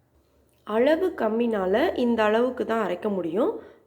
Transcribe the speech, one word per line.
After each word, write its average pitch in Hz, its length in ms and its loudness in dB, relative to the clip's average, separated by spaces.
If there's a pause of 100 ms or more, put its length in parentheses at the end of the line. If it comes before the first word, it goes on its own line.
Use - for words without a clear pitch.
(640)
அளவு 294 520 2
கம்மினால 226 840 0
இந்த 240 240 2
அளவுக்கு 226 420 0
தான் 220 240 -2
அரைக்க 180 200 -4
முடியும். 196 520 -2 (260)